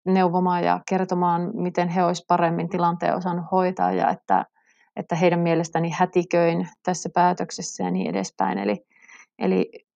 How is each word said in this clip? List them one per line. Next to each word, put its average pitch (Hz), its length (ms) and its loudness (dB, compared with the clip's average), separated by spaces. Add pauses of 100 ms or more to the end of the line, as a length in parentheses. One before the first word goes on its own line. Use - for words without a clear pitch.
neuvomaan 180 580 2
ja 175 240 2
kertomaan, 180 680 0
miten 175 340 -2
he 180 160 0
ois 175 240 -2
paremmin 170 400 2
tilanteen 170 480 0
osannut 180 340 -4
hoitaa 185 420 0
ja - 180 2
että, - 340 0 (520)
että 170 200 -6
heidän 170 240 4
mielestäni 170 500 0
hätiköin 175 760 2 (140)
tässä 180 320 -4
päätöksessä 180 680 0
ja 180 60 -2
niin 185 200 -2
edespäin. - 480 -2
Eli, 196 280 -4 (520)
eli 190 320 0 (260)